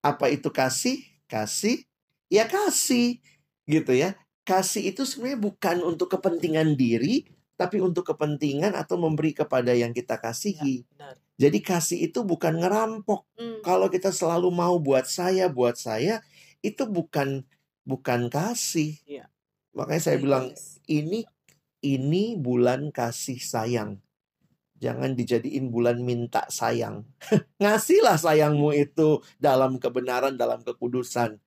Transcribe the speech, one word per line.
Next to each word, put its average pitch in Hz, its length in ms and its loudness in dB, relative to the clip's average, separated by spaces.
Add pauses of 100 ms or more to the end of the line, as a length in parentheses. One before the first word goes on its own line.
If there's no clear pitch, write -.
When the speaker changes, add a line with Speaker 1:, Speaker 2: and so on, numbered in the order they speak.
Speaker 1:
Apa 143 260 2
itu 143 220 0
kasih? 139 500 -2 (260)
Kasih, 117 560 -2 (460)
ya 214 180 4
kasih, 247 720 0 (460)
gitu 151 280 0
ya. 156 220 2 (300)
Kasih 190 480 0
itu 277 100 -8
sebenarnya 247 380 -6
bukan 190 440 -2
untuk 170 280 -2
kepentingan 160 640 2
diri, 127 480 2 (320)
tapi 185 240 -2
untuk 180 260 0
kepentingan 151 680 -2
atau 160 260 -4
memberi 156 320 2
kepada 131 400 0
yang 120 200 2
kita 117 260 -4
kasihi. 135 680 -4
Speaker 2:
Ya, - 80 -20
benar. 139 220 -20 (220)
Speaker 1:
Jadi 156 240 4
kasih 170 440 -2
itu 165 180 -4
bukan 165 380 -2
ngerampok. 208 640 -2 (100)
Speaker 2:
Hmm. 226 280 -12
Speaker 1:
Kalau 185 260 2
kita 185 240 0
selalu 175 400 0
mau 175 260 2
buat 139 280 2
saya, 185 420 0
buat 123 280 2
saya, 139 440 -2 (400)
itu 220 240 -4
bukan, 151 640 -4 (360)
bukan 123 440 -2
kasih. 156 760 -4
Speaker 2:
Iya. - 280 -16 (400)
Speaker 1:
Makanya 160 320 -4
saya 147 140 2
Speaker 2:
Baik, 135 100 -2
Speaker 1:
bilang, 131 220 2
Speaker 2:
Mas. - 360 -20
Speaker 1:
ini, 160 340 -2 (640)
ini 139 420 0 (120)
bulan 127 560 0
kasih 120 480 -6
sayang. 110 580 -4 (800)
Jangan 127 400 -4
dijadiin 123 560 -2
bulan 120 280 2
minta 120 480 -2
sayang. 113 600 -4 (160)
<laughs> - 240 2 (100)
Ngasihlah 214 600 4
sayangmu 151 540 4
itu 151 520 2 (140)
dalam 131 420 2
kebenaran, 127 560 -2
dalam 120 260 0
kekudusan. 120 840 -4